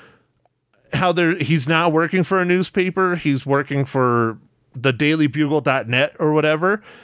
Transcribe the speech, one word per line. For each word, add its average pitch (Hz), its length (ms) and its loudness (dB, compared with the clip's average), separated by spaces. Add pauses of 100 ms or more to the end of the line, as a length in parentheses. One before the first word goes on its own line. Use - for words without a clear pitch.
(920)
How 175 180 2
they're, 170 260 2
he's 147 300 0
not 165 260 2
working 165 300 0
for 190 180 -2
a 180 40 0
newspaper. 180 720 0
He's 143 280 -2
working 139 400 -2
for 120 540 0 (380)
the 131 160 0
Daily 151 340 0
Bugle 147 340 0
dot 131 280 -2
net 127 320 0
or 151 120 2
whatever. 156 500 0 (220)